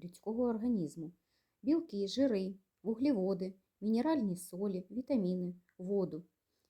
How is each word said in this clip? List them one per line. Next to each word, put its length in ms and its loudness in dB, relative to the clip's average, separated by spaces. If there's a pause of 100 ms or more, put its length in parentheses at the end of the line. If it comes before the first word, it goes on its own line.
людського 380 -4
організму: 680 -2 (500)
білки, 460 0
жири, 460 2 (280)
вуглеводи, 680 0 (280)
мінеральні 560 2
солі, 540 -4
вітаміни, 640 0 (240)
воду. 460 0 (460)